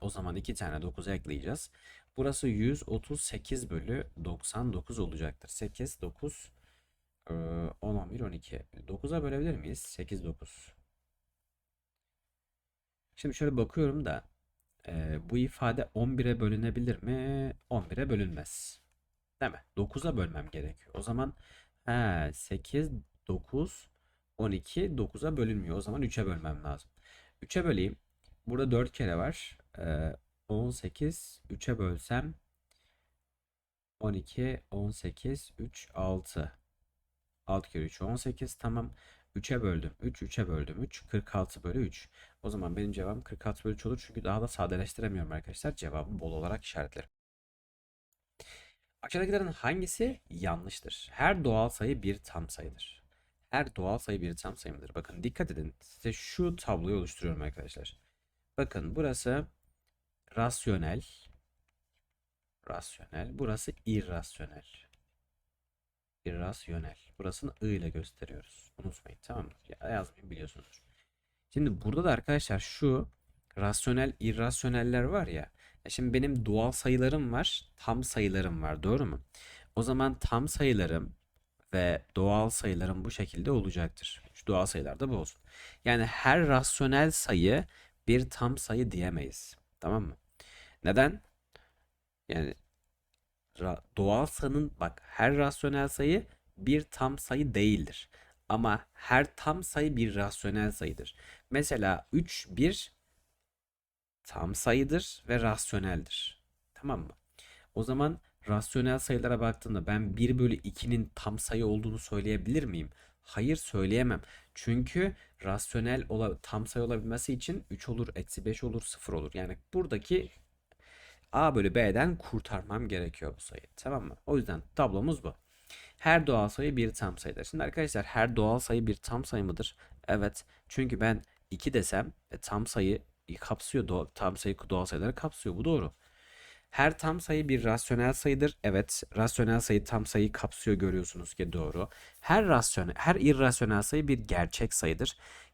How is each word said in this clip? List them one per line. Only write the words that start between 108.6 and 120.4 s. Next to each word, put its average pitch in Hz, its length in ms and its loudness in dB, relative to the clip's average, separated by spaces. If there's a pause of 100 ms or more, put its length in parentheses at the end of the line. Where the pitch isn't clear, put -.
sayılara 120 400 2
baktığımda 113 480 0
ben 104 300 0
bir 120 220 4
bölü 120 160 6
ikinin 117 600 -2
tam 107 240 -4
sayı 113 280 0
olduğunu 110 320 0
söyleyebilir 107 640 0
miyim? 85 260 -4 (320)
Hayır, 131 340 0
söyleyemem. 107 640 2 (320)
Çünkü 170 600 0 (280)
rasyonel 113 640 0
ola-, 107 320 0
tam 110 260 -4
sayı 120 180 0
olabilmesi 117 480 -2
için 170 360 -4
üç - 200 -8
olur, 117 260 -2
eksi - 300 -8
beş 110 180 -2
olur, 117 180 -2
sıfır - 320 -8
olur. 76 200 -4
Yani 92 240 -6 (160)
buradaki 135 580 0 (1000)